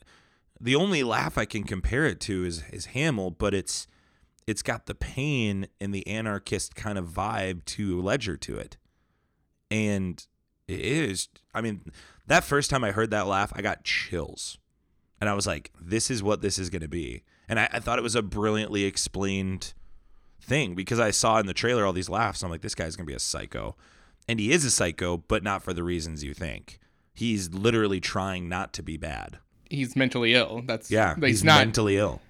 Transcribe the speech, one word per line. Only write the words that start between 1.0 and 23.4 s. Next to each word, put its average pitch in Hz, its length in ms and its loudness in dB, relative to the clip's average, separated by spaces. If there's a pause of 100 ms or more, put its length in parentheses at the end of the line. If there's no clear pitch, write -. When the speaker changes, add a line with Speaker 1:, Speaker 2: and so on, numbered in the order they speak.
Speaker 1:
laugh 120 360 0
I 107 60 0
can 104 180 -4
compare 113 420 0
it 98 160 0
to 92 220 -2
is, 85 280 -6
is - 160 -12
Hamill, 120 440 -2
but 101 240 0
it's, - 320 -4 (580)
it's 107 160 -2
got 117 240 -4
the 104 80 -8
pain 117 720 -2 (160)
and 98 140 -4
the 98 100 -6
anarchist 104 720 -4
kind 104 240 -6
of 87 80 -6
vibe 95 580 -4
to 95 340 -2
Ledger 98 380 -2
to - 200 -8
it. - 200 -12 (920)
And 101 520 0 (440)
it 92 120 -6
is, 113 480 0 (280)
I 113 60 -2
mean, 104 300 -6 (360)
that 170 160 6
first 143 260 2
time 131 140 2
I 104 80 0
heard 110 180 2
that 101 160 0
laugh, 98 300 0
I 101 80 -6
got 101 200 -4
chills. - 760 -4 (600)
And 104 80 0
I 101 60 2
was 101 140 0
like, 76 240 -4 (100)
"This 95 300 0
is 113 100 -2
what 104 220 2
this 95 160 0
is 90 100 -2
gonna 85 180 -6
be." 73 360 -6 (260)
And 117 100 0
I, 110 120 4
I - 80 -4
thought 117 180 0
it 117 60 0
was 113 120 -2
a 117 60 4
brilliantly 104 640 0
explained 95 880 -2 (680)
thing, 131 360 0
because 98 240 -2
I 110 100 4
saw 113 300 4
in 101 80 0
the 90 60 -4
trailer 117 300 2
all 95 100 2
these 90 160 -4
laughs. 98 340 -2
I'm 90 80 -4
like, 82 100 -6
"This 101 140 -8
guy's 80 200 -6
gonna 87 120 -10
be 69 80 -8
a - 40 -8
psycho." - 560 -6 (520)